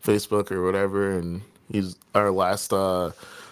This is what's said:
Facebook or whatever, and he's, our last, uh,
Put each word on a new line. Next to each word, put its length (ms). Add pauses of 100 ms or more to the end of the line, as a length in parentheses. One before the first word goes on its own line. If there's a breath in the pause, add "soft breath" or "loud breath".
Facebook 480
or 140
whatever, 520
and 240 (300)
he's, 240 (180)
our 180
last, 420
uh, 380 (400 loud breath)